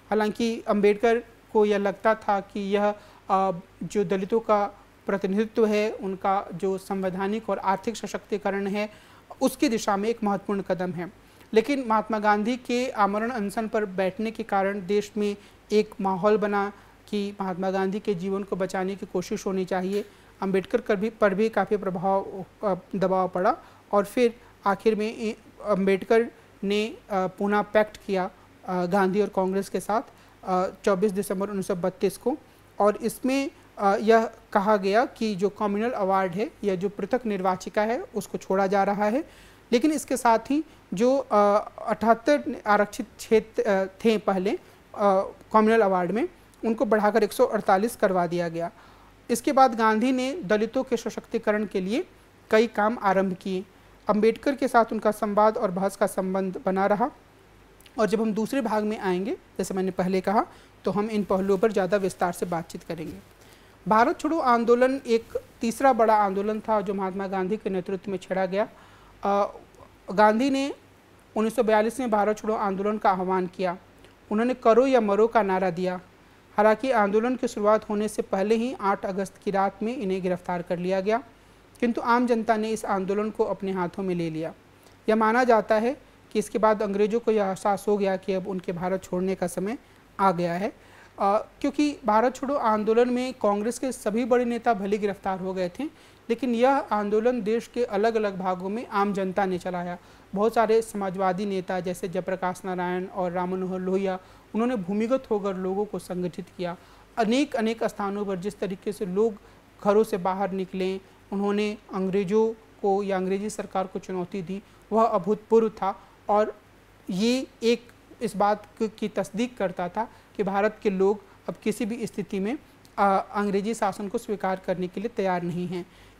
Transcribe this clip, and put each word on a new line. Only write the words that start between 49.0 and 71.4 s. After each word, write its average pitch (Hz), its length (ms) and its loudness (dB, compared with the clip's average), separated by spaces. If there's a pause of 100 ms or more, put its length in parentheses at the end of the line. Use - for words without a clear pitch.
इसके 240 220 -2
बाद 262 240 6
गांधी 220 360 2
ने 262 320 -2
दलितों 214 400 0
के 247 140 -2
सशक्तिकरण 214 680 -2
के 196 160 -4
लिए 220 260 -2 (440)
कई 226 160 6
काम 220 340 0
आरंभ 190 320 2
किए। 185 320 -6 (440)
अंबेडकर 220 460 2
के 262 120 -2
साथ 233 240 4
उनका 214 200 0
संवाद 208 460 2
और 196 140 -2
बहस 196 240 -2
का 208 120 0
संबंध 190 580 -4
बना 190 200 2
रहा। 208 260 2 (880)
और 220 60 4
जब 202 160 0
हम 220 120 0
दूसरे 220 280 -2
भाग 214 220 -2
में 214 160 -4
आएंगे, 190 320 -2
जैसे - 420 -8
मैंने 190 180 -2
पहले 185 300 0
कहा, 208 240 0 (400)
तो 202 60 0
हम 208 180 -2
इन 214 140 -2
पहलुओं 196 340 0
पर 226 140 2
ज़्यादा 196 260 0
विस्तार 185 340 -2
से - 140 -6
बातचीत 175 380 -8
करेंगे। 165 340 -10 (720)
भारत 233 320 4
छोड़ो 320 200 -2
आंदोलन 240 680 2
एक 226 300 -2 (240)
तीसरा 254 320 2
बड़ा 220 220 4
आंदोलन 208 440 0
था 214 220 0
जो 196 120 -4
महात्मा 196 340 -4
गांधी 190 300 -2
के 214 120 -6
नेतृत्व 190 420 -4
में 190 60 -4
छेड़ा 190 280 -2
गया। 190 240 -2 (540)
अ, 202 340 0 (560)
गांधी 214 360 6
ने 269 240 -2 (640)
उन्नीस 220 200 0